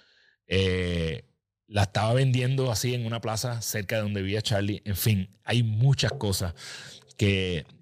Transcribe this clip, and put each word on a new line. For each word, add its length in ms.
eh, 800
la 160
estaba 280
vendiendo 600
así 200
en 140
una 140
plaza 420
cerca 340
de 60
donde 180
vivía 220
Charlie? 420
En 120
fin, 480
hay 180
muchas 500
cosas 420
que, 500